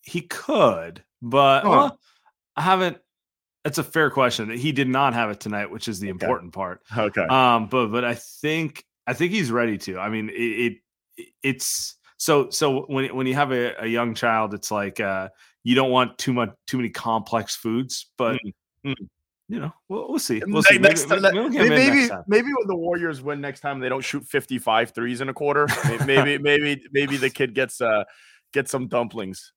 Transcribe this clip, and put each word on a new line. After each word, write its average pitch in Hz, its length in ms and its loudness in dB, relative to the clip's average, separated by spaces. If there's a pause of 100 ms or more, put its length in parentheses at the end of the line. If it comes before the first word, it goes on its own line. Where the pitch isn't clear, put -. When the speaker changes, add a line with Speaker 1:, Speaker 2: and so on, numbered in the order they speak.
Speaker 1:
he - 180 -6
could, 104 840 0 (180)
but, 135 420 4
Speaker 2:
Huh. 208 60 2
Speaker 1:
well, - 300 4 (560)
I 143 80 -4
haven't, 185 360 2 (680)
that's 147 140 -4
a 156 40 2
fair 156 260 2
question. 120 420 0
He 120 200 -4
did 139 160 0
not 131 280 2
have 117 160 0
it 104 100 -10
tonight, 104 280 -6
which 107 200 -12
is 104 100 -6
the 95 140 -6
Speaker 2:
Okay. 92 120 -8
Speaker 1:
important 87 280 -2
part. 92 300 -8 (140)
Speaker 2:
Okay. 104 280 0
Speaker 1:
Um, 123 420 4
but, 123 220 0
but 120 160 -2
I 117 100 -2
think, 156 720 -6 (240)
I 123 40 -2
think 170 200 -2
he's 185 180 0
ready 117 280 0
to. 92 200 -10
I 98 100 -6
mean, 107 200 -6
it, 113 500 -2 (380)
it, - 100 -18 (160)
it's, - 540 -4 (220)
so, 147 320 2
so 143 320 0
when, 135 340 -4
when 131 100 -2
you 131 80 -2
have 143 160 0
a, 120 320 -2
a 113 60 -6
young 117 260 -2
child, 110 400 0
it's - 160 -8
like, 101 300 -4
uh, 95 300 -4 (340)
you 120 100 4
don't 131 160 4
want 127 280 2
too - 140 -2
much, 120 180 0 (180)
too - 80 -4
many 120 140 -2
complex 113 680 -4
foods, 120 600 -4
but 120 220 0 (460)
Speaker 2:
Mm, 139 80 -4
mm. 190 160 -12 (400)
Speaker 1:
you 220 120 -6
know, 156 120 -8 (160)
we'll, - 200 -8
we'll 285 100 -2
see. 110 260 -2
We'll 190 180 0
Speaker 2:
Ne-, - 0 -
Speaker 1:
see. 196 160 6
Speaker 2:
next 165 300 4
Speaker 1:
Maybe, 190 120 2
Speaker 2:
time, 190 140 4
Speaker 1:
maybe 190 40 0
we'll 247 120 0
get 233 160 4
him - 60 4
in - 60 4
Speaker 2:
maybe, 269 200 6
Speaker 1:
next 247 120 4
time. 95 160 -10
Speaker 2:
maybe 220 200 4
when 262 200 -2
the 190 100 -2
Warriors 170 460 -4
win 143 180 -6
next 143 200 -10
time, 139 200 -6
they 127 80 -2
don't 131 160 -2
shoot - 220 -6
fifty-five 113 640 0
threes 120 300 -4
in 135 80 -6
a 135 60 -6
quarter. 147 320 2 (200)
May-, 117 120 0
Speaker 1:
<laughs> 143 80 -2
Speaker 2:
maybe, 143 320 4
maybe, 143 540 2
maybe 143 240 0
the 131 140 0
kid 123 240 -2
gets, 127 260 -2
uh, 110 240 2 (480)
gets 139 180 -2
some 127 180 -4
dumplings. 107 680 -6